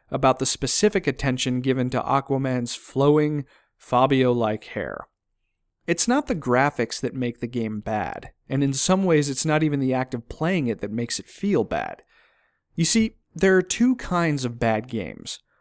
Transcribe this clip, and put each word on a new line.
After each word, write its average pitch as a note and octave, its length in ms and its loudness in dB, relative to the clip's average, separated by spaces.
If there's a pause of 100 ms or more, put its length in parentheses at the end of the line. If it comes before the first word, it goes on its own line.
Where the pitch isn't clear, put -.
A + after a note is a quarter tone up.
about C3 300 2
the C3+ 60 0
specific - 600 0
attention B2+ 560 -2
given B2+ 260 0
to B2 140 -2
Aquaman's C3 720 -2
flowing, D3 720 2 (320)
Fabio-like B2 840 2
hair. - 440 -8 (800)
It's E3+ 220 -2
not C4 180 0
the G#3 100 -2
graphics B2+ 680 0
that B2+ 120 -4
make B2 280 -6
the A#2+ 60 -4
game A2+ 320 -4
bad, G#2 520 -6 (180)
and C3+ 140 0
in C#3 100 2
some F#3 300 2
ways D3+ 260 4
it's C3+ 160 -4
not D#3 160 2
even D3 180 2
the C3 140 0
act B2+ 220 -4
of A#2 140 -8
playing E3 360 -2
it A2+ 160 -2
that G#2 100 -4
makes A#2 280 -4
it - 80 -16
feel F#3 360 0
bad. G#1+ 380 -6 (720)
You E3 120 0
see, A3 320 2 (180)
there F#3+ 200 4
are F#3 60 6
two B3 340 2
kinds E3 500 0
of A#2 120 -6
bad A2+ 300 0
games. D2+ 520 -8 (220)